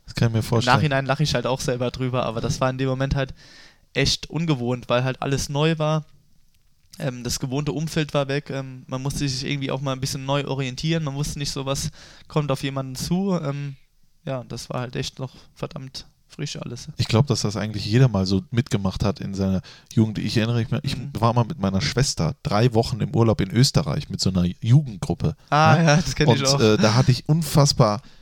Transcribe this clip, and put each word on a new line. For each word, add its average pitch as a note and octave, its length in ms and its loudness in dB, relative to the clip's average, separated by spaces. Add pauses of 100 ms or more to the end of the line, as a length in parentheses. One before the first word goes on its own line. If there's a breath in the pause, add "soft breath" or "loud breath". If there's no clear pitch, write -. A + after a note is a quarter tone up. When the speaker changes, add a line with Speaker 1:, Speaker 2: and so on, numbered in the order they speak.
Speaker 1:
Das - 100 -18
kann A#2+ 140 2
ich A2+ 40 0
mir A2+ 60 0
Speaker 2:
Im G#2+ 60 0
Speaker 1:
vorstellen. A#2+ 320 2
Speaker 2:
Nachhinein C#3 280 0
lache C3+ 180 0
ich C#3+ 120 0
halt A#2+ 100 -2
auch B2 140 0
selber B2 320 -2
drüber, B2+ 340 -2
aber A2 160 -4
das A#2 200 -4
war C3 80 2
in B2+ 100 -4
dem C3 100 0
Moment C3+ 260 -2
halt C3+ 180 -2 (600 loud breath)
echt - 360 0
ungewohnt, B2+ 600 -2
weil B2 140 2
halt C3 180 -4
alles C#3 280 -2
neu D3+ 280 0
war. D#3 280 0 (920)
Ähm, B2 240 -6
das A#2+ 160 -4
gewohnte C#3+ 320 -2
Umfeld D#3 420 -2
war C#3+ 140 0
weg, C#3 220 -4
ähm, C3 380 -8
man C3 140 -6
musste C#3 260 -4
sich B2+ 220 -4
irgendwie C3+ 220 -2
auch C3+ 100 -2
mal C3+ 120 -2
ein C3 80 -6
bisschen C3+ 240 -6
neu C#3 200 0
orientieren, C#3 580 -2
man C#3 120 -4
wusste D3 240 -4
nicht C#3+ 120 -4
so, C3+ 140 -6
was C#3+ 260 -4 (360 loud breath)
kommt D3 240 0
auf C3 120 -2
jemanden C3+ 320 -6
zu, F3+ 460 0
ähm, C#3+ 340 -6 (500)
ja, C3 220 -6
das - 220 -12
war B2+ 120 -6
halt B2 160 -8
echt - 200 -8
noch C3 160 -10 (220)
verdammt - 500 -12 (220)
frisch - 300 -10
alles. - 400 -12
Speaker 1:
Ich - 100 -2
glaub, - 200 4
dass G#2+ 140 0
das G#2 140 -2
eigentlich G#2 300 -6
jeder B2 240 4
mal F#2+ 160 2
so F#2+ 260 2
mitgemacht G2+ 540 -2
hat G2+ 160 -2
in G2 120 -6
seiner F#3+ 280 0 (320 loud breath)
Jugend. A2 260 2
Ich F#2+ 180 -4
erinnere A#2 200 0
mich, A2+ 100 0 (160)
ich C3 140 -4
Speaker 2:
Mhm. C3+ 160 -8
Speaker 1:
war A#2 200 2
mal A#2+ 120 2
mit - 140 -8
meiner F#2+ 220 0
Schwester - 600 0
drei A2+ 300 2
Wochen A2 260 0
im G2+ 160 -2
Urlaub A2+ 260 4
in F#2+ 80 -2
Österreich F2 600 2
mit F#2+ 100 -8
so - 100 0
einer F2+ 160 2 (160)
Jugendgruppe, A#2 720 2 (160 soft breath)
Speaker 2:
Ah, D#3 260 6
Speaker 1:
ne? E3+ 80 4
Speaker 2:
ja, D3 100 6
das - 200 0
kenn D3 140 4
ich A#2 120 4
Speaker 1:
Und, C3+ 60 0
Speaker 2:
auch. C3+ 120 2
Speaker 1:
äh, A2 180 6
da A2 180 4
hatte B2+ 160 6
ich - 180 -2
unfassbar C#3+ 720 4 (200 soft breath)